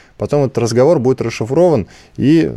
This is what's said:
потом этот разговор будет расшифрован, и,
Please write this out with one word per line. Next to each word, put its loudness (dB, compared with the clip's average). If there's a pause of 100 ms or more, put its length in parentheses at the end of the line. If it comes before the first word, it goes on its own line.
(180)
потом -2
этот -6
разговор 2
будет 0
расшифрован, -2 (280)
и, 2